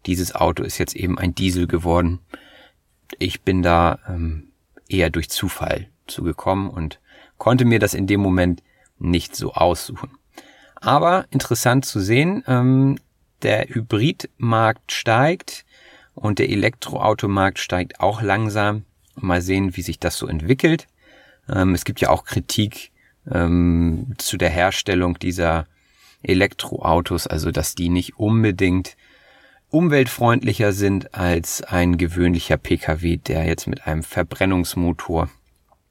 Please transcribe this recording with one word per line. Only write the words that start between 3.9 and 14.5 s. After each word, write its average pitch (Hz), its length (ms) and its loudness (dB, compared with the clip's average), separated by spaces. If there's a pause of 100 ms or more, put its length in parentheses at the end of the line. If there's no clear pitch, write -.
ähm, 82 420 -6 (380)
eher 87 220 0
durch 82 180 -4
Zufall - 600 -6 (180)
zugekommen 95 640 -4
und 80 300 -8 (360)
konnte 123 300 4
mir 113 120 4
das 101 140 2
in 98 140 -4
dem 101 160 2
Moment 90 400 2 (360)
nicht 85 380 -2
so - 160 -6
aussuchen. - 600 -2 (640)
Aber 156 520 2
interessant 127 560 0
zu - 160 -4
sehen, 139 460 2
ähm, 131 500 2 (460)
der 107 260 0
Hybridmarkt 113 1200 -2